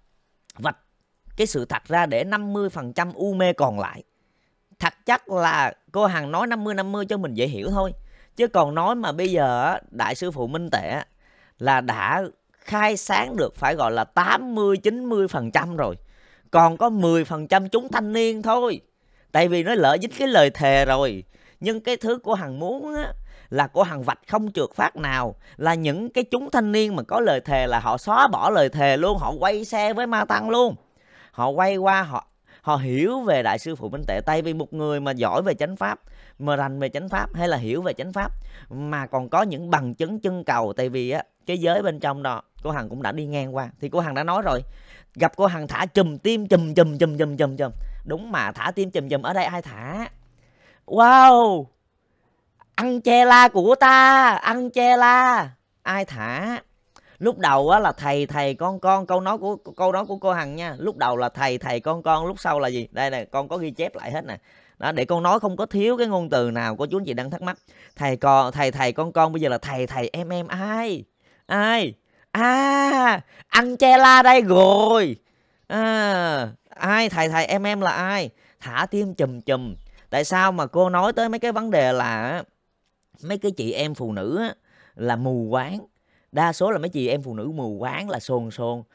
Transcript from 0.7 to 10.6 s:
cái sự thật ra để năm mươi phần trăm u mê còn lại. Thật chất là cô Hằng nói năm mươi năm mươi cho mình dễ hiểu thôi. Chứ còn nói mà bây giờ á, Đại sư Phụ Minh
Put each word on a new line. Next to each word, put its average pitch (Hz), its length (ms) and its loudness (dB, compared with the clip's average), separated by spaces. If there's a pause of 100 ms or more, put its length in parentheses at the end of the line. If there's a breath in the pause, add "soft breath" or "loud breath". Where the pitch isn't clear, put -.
cái 214 100 0
sự 127 180 -6
thật - 220 -6
ra 170 180 0
để 120 180 -2
năm 202 300 -6
mươi 202 160 -4
phần 123 240 -10
trăm 175 200 -4
u 196 200 -4
mê 185 200 2
còn 123 260 -2
lại. 87 240 -8 (760)
Thật 170 140 0 (120)
chất 247 240 -2
là 165 440 0 (180)
cô 208 140 2
Hằng 160 260 -2
nói 190 160 -2
năm 226 160 -6
mươi 208 100 -4
năm 190 180 -4
mươi 202 140 -6
cho 202 120 -6
mình 165 160 -6
dễ 117 140 -2
hiểu 131 240 -6
thôi. 196 220 -2 (420 soft breath)
Chứ 233 120 2
còn 156 280 0
nói 185 200 0
mà 220 160 -4
bây 180 200 -4
giờ 131 320 2
á, 165 180 -2 (100)
Đại 113 240 -4
sư 180 160 -6
Phụ 131 160 -6
Minh 160 220 -8